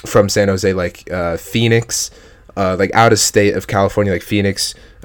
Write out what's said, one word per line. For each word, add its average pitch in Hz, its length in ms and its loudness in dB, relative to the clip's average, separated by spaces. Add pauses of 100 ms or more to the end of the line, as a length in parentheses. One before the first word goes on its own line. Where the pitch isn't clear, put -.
from 101 240 2
San 101 180 0
Jose, 95 260 0
like, 90 380 -6
uh, 85 260 -4
Phoenix, 117 720 -2 (480)
uh, 95 220 -2
like, 98 140 0
out 117 180 6
of 107 80 4
state 101 360 2
of - 120 -6
California, 98 440 0
like 87 120 -4
Phoenix, 101 500 -4 (320)